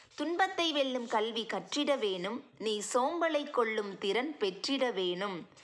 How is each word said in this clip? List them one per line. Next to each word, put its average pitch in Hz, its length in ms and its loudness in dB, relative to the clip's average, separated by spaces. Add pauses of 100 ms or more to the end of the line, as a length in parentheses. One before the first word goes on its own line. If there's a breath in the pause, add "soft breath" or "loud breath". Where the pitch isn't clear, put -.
(140)
"துன்பத்தை 349 580 2
வெல்லும் 262 340 0
கல்வி 226 400 0
கற்றிட 277 500 0
வேணும், 196 480 -2 (140)
நீ 214 240 -2 (120)
சோம்பலை 294 560 2
கொள்ளும் 214 480 0
திறன் 240 400 0
பெற்றிட 247 540 0
வேணும், 185 560 -2 (160 loud breath)